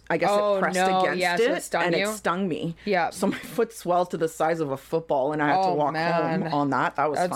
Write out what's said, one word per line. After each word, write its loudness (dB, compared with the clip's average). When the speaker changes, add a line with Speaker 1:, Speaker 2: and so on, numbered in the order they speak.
Speaker 1:
I 0
guess 2
Speaker 2:
Oh, 2
Speaker 1:
it 0
pressed 0
Speaker 2:
no. 2
Speaker 1:
against 0
Speaker 2:
Yes, 0
it 4
Speaker 1:
it -2
Speaker 2:
stung -2
Speaker 1:
and 2
Speaker 2:
you. 0
Speaker 1:
it -2
stung -2
me. -4
Speaker 2:
Yeah. 2
Speaker 1:
So -2
my -2
foot -4
swelled 0
to -6
the 0
size 0
of -2
a -4
football -2
and 0
I 2
had 4
Speaker 2:
Oh, 2
Speaker 1:
to 2
walk 0
Speaker 2:
man. 0
Speaker 1:
home -6
on 2
that. 0
That 2
was -2
Speaker 2:
That's 0